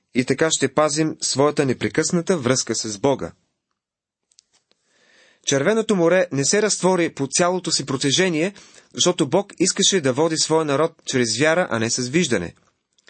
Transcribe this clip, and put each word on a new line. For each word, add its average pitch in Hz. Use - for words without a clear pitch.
и 127
така 160
ще 135
пазим 156
своята 147
непрекъсната 156
връзка 123
с 104
Бога. 95
Червеното 202
море 175
не 135
се 208
разтвори 185
по 135
цялото 175
си 143
протежение, 160
защото 175
Бог 185
искаше 190
да 131
води 156
своя 160
народ 147
чрез 117
вяра, 160
а 113
не 110
с 123
виждане. 123